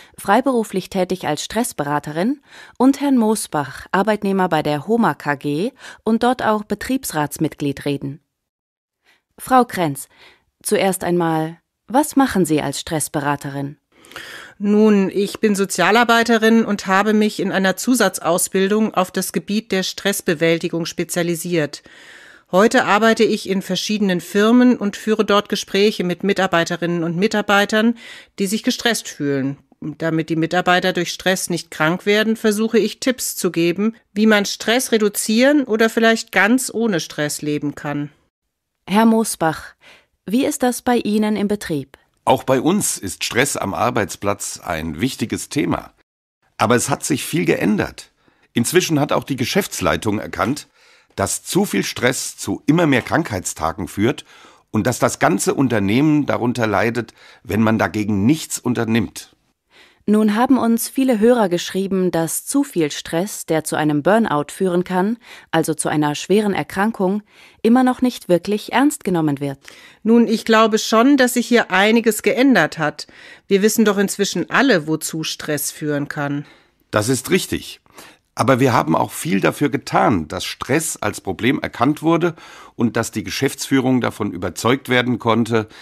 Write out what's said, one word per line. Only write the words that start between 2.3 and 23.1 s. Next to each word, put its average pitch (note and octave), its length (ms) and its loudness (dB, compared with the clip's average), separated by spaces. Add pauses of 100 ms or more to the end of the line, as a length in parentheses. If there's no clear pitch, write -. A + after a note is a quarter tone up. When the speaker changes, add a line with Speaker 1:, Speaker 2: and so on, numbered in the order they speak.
Speaker 1:
und C4+ 240 4
Herrn C#4 160 2
Mosbach, G#3 760 -2
Arbeitnehmer G3 560 0
bei D#3+ 160 0
der D3 240 -2
homa G#3 280 2
K C#3+ 200 -4
G D3 360 -4 (340)
und A3 180 0
dort A#3+ 200 0
auch G#3+ 200 0
Betriebsratsmitglied, D#3 1200 -4
reden. C#3 380 -6 (1160)
Frau B3+ 280 4
Krenz, D#3+ 420 -4 (540)
zuerst F#3+ 420 0
einmal, E3 540 -2 (300)
was B3+ 280 0
machen B3 300 2
Sie D3 160 0
als C#3 180 -6
Stressberaterin? C#3+ 960 -4 (840)
Speaker 2:
Nun, G#3 500 4
ich G3 320 -4
bin G#3+ 140 2
Sozialarbeiterin A3+ 1080 4
und G3+ 240 -4
habe G3+ 260 2
mich G#3+ 280 2
in F#3+ 100 -2
einer F#3+ 240 0
Zusatzausbildung G3 1160 0
auf F#3 180 0
das - 220 -4
Gebiet G3+ 400 -4
der F#3+ 100 0
Stressbewältigung E3+ 1000 -2
spezialisiert. E3+ 1000 -4 (680)
Heute A3+ 340 4
arbeite A3 380 4